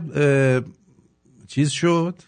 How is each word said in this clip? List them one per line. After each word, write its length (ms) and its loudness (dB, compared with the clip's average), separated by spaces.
اه، 460 2
چیز 220 0
شد، 460 0